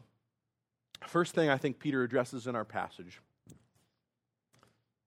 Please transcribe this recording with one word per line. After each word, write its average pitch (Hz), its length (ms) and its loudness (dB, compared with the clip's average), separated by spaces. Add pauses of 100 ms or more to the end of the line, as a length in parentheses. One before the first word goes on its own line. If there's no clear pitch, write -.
(1080)
first 170 260 0
thing 160 160 6
I 135 60 6
think 131 240 -2
Peter 135 240 2
addresses 123 420 0
in 123 80 -4
our 110 100 -2
passage, 92 560 -8 (1900)